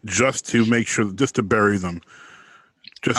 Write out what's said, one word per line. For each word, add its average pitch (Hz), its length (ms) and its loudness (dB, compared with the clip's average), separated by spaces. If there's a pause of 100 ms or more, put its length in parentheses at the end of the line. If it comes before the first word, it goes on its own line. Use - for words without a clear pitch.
just 110 460 0
to 117 160 4
make 117 200 2
sure, 104 260 -2
just 101 220 -4
to 120 80 0
bury 101 360 2
them, 87 220 -6 (1000)
just 123 160 0